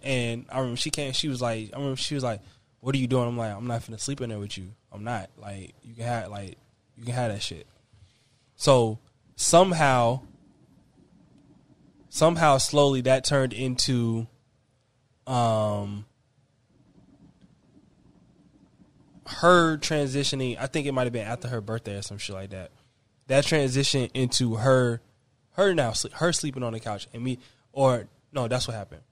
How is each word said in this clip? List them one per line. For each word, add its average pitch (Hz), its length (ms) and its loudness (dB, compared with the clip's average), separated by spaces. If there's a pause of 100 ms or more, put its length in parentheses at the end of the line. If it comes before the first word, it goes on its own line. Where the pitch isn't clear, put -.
and 120 480 -2
I 131 80 -4
remember 123 180 -4
she 147 140 -2
came. 139 220 -2
She 156 140 -2
was 127 140 -4
like, 113 320 -4
I - 40 -12
remember 139 200 -4
she - 180 -6
was 135 80 -2
like, 113 180 -4 (400)
"What 135 120 -2
are 139 60 0
you 127 80 0
doing?" 123 200 2
I'm 120 100 -4
like, 110 180 -4
"I'm 117 120 -10
not 117 140 -4
finna 113 180 -14
sleep 139 220 -6
in 120 80 -6
there 107 100 -8
with 101 180 -8
you. 95 140 -14 (200)
I'm 101 120 -16
not." 110 340 -6
Like, 101 460 -16
you 113 100 -20
can 113 120 -10
have, 113 260 -6
like, 101 260 -12 (400)
you 117 80 -20
can 120 80 -6
have 123 180 -2
that 107 120 -8
shit. - 240 -12 (880)
So 117 420 4 (380)
somehow, 143 880 4 (1900)
somehow 160 480 4
slowly 139 440 4
that 131 240 4
turned 131 280 2
into, 120 720 0 (1000)
um, 107 800 0 (3250)
her 170 500 4
transitioning. 135 840 -2
I - 80 -4
think 143 200 -4
it 143 60 -2
might 131 100 0
have 120 100 -2
been 110 140 -6
after 120 220 -8
her 120 120 -4
birthday 101 360 -8
or 98 40 -8
some 101 160 -12
shit 98 180 -10
like 95 160 -12
that. 92 200 -14 (560)
That 139 180 4
transitioned 139 720 0
into 123 400 0
her, 123 460 4 (500)
her 196 240 4
now 127 160 2
sle-, - 220 -4
her 165 200 0
sleeping 135 300 -4
on 117 100 -4
the 113 60 -8
couch - 340 -8
and 117 100 -8
me, 127 140 -2 (340)
or 127 360 2 (260)
no, 127 140 -2
that's 123 200 -2
what 117 80 -6
happened. 98 260 -12 (100)